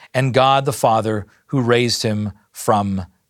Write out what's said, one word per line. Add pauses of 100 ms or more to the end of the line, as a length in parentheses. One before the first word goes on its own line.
(140)
and
God
the
Father (200)
who
raised
him (220)
from (220)